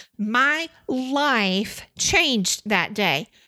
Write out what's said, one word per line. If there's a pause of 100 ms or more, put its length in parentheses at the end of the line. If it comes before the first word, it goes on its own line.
(180)
My (180)
life (140)
changed
that
day, (200)